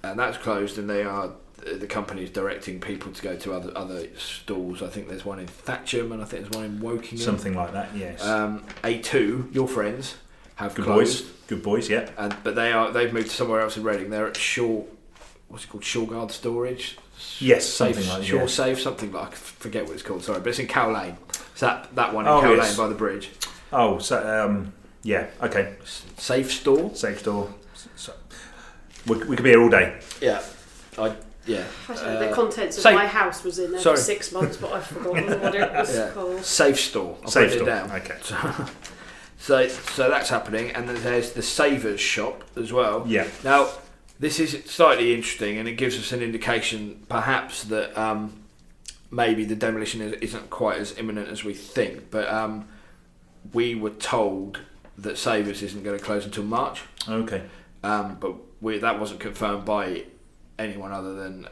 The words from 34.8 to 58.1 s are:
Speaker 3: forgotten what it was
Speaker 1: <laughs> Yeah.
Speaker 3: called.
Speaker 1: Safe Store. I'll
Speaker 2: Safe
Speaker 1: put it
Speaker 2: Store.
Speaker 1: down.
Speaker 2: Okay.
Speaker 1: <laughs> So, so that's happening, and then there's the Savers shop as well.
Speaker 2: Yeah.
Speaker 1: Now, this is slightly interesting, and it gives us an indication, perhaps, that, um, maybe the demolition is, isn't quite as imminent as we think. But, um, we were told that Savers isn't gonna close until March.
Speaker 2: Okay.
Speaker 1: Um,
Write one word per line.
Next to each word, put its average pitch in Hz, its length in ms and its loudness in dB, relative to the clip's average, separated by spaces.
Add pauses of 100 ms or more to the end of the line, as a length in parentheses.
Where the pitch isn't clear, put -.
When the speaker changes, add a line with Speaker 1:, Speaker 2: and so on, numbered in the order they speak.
Speaker 3:
forgotten 170 540 0
what 196 160 0
it 196 160 2
was 143 220 0
Speaker 1:
<laughs> - 20 2
Yeah. 107 180 0
Speaker 3:
called. 185 300 -4
Speaker 1:
Safe 139 340 6
Store. 90 460 -2
I'll - 40 -8
Speaker 2:
Safe 113 220 8
Speaker 1:
put - 20 0
it 120 120 2
Speaker 2:
Store. - 20 4
Speaker 1:
down. 98 240 0
Speaker 2:
Okay. 92 260 -6 (560)
Speaker 1:
<laughs> - 0 - (680)
So, 131 280 4
so 127 420 0
that's 120 200 2
happening, 113 420 -2
and 123 180 -4
then 120 140 -4
there's 120 300 2
the 113 100 -4
Savers 131 560 2
shop - 460 -2 (120)
as 113 160 -4
well. 110 360 4
Speaker 2:
Yeah. 101 180 2 (160)
Speaker 1:
Now, 139 280 6 (500)
this 147 180 0
is 156 140 2 (180)
slightly 120 460 6
interesting, 110 420 -2
and 110 80 -4
it 117 60 -4
gives 123 260 0
us 110 140 -6
an 123 100 -2
indication, 113 880 -2
perhaps, 120 560 -2
that, 107 360 -2
um, 107 400 -2 (720)
maybe 113 340 2
the 107 120 -2
demolition 113 440 -2
is, 107 200 -4
isn't 107 280 -8
quite 101 300 0
as 101 180 -6
imminent 107 320 -6
as 104 140 -10
we 104 120 -6
think. - 580 -4
But, 107 160 0
um, 107 400 -4 (840)
we 120 220 2
were 107 160 -2
told 98 720 -2 (360)
that 101 220 -8
Savers 104 420 0
isn't 101 220 -8
gonna 101 160 -4
close 101 260 -2
until 104 200 -6
March. 117 380 -2 (260)
Speaker 2:
Okay. 110 340 -2 (400)
Speaker 1:
Um, 101 380 -2